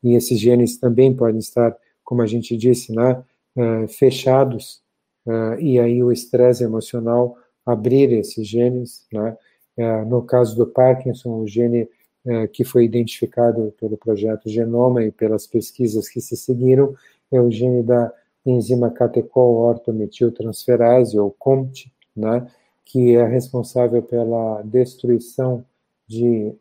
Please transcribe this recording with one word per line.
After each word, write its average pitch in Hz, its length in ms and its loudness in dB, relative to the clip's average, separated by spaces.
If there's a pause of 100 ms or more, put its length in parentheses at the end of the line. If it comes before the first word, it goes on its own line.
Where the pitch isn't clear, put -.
E 120 120 4
esses 120 240 0
genes 120 400 2
também 127 340 4
podem 117 280 0
estar, 117 360 -2 (280)
como 120 180 -2
a 113 40 0
gente 117 300 -6
disse, 120 380 0
né, 127 260 0 (360)
eh, 113 320 -2
fechados, 131 920 0 (460)
eh, 113 340 -4
e 131 200 2
aí 120 220 2
o 123 100 2
estresse 123 500 2
emocional 117 720 -2 (280)
abrir 123 480 2
esses 107 340 -4
genes, 120 680 -4
né? 110 240 -6 (400)
Eh, 113 280 -4
no 117 180 -2
caso 123 340 0
do 117 100 2
Parkinson, 127 760 0
o 110 60 -6
gene, 117 420 -2 (360)
eh, 117 220 -4
que - 180 -4
foi 123 200 2
identificado 117 920 -2
pelo 107 180 -6
projeto 110 520 -4
Genoma 117 560 0
e 107 60 -2
pelas 107 360 -4
pesquisas 110 600 -4
que 123 120 -10
se - 160 -10
seguiram 131 580 2 (380)
é 131 80 4
o 120 100 4
gene 123 320 0
da 120 300 0 (320)
enzima 120 460 0
catecol-ortometiltransferase, 117 2250 0
ou 101 180 0
compt, 135 560 -4 (220)
né, 113 320 -4 (380)
que 123 320 4
é 120 100 4
responsável 120 760 -2
pela 113 640 -4
destruição 123 1000 -2 (420)
de 110 540 -2